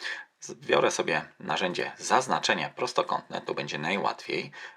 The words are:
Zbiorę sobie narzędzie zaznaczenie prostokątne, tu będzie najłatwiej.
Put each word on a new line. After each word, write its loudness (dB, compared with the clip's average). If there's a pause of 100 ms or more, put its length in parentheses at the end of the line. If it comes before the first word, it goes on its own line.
(400)
Zbiorę 2
sobie 0 (180)
narzędzie -2
zaznaczenie 2
prostokątne, -2
tu -4
będzie -4
najłatwiej. -2 (260)